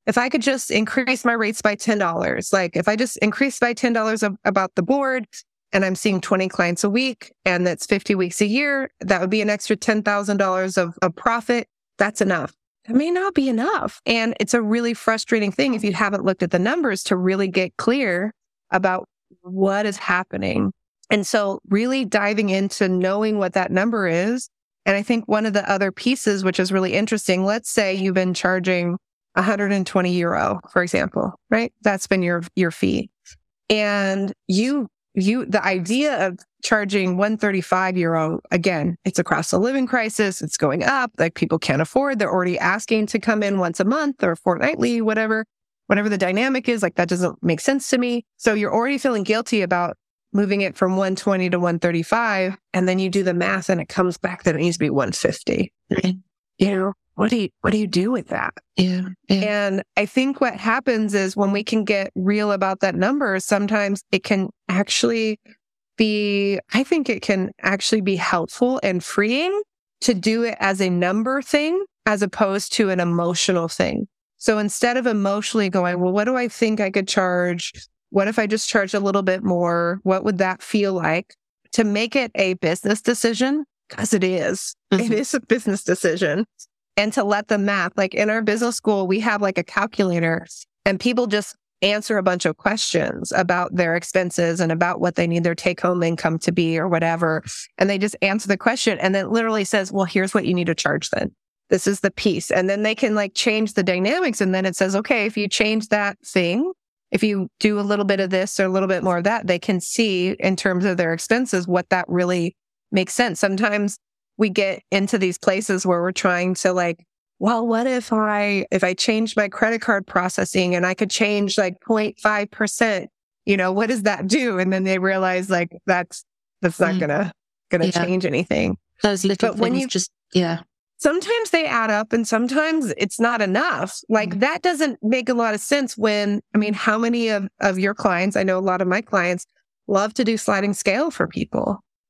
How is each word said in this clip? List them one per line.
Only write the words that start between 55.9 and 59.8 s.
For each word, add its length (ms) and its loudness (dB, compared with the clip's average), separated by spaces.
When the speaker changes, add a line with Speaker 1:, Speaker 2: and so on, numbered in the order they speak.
Speaker 2:
Right. 240 0
Speaker 1:
You 180 2
know, 180 -2
what 140 2
do 80 0
you, 120 -2
what 100 0
do 60 2
you 100 0
do 220 0
with 200 -4
that? 240 -4
Speaker 2:
Yeah, 320 0
yeah. 140 2
Speaker 1:
And 160 -2